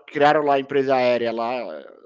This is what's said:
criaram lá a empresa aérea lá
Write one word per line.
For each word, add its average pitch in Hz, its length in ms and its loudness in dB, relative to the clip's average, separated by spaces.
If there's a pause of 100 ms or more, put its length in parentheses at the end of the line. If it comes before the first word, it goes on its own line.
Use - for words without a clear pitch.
criaram 147 380 2
lá 139 120 2
a 139 40 2
empresa 135 360 0
aérea 120 360 0
lá 117 320 -4 (420)